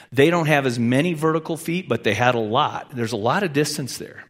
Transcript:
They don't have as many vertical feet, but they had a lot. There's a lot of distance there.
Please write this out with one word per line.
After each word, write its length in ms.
They 180
don't 180
have 180
as 120
many 360
vertical 420
feet, 320
but 160
they 100
had 220
a 40
lot. 540
There's 200
a 40
lot 260
of 100
distance 440
there. 320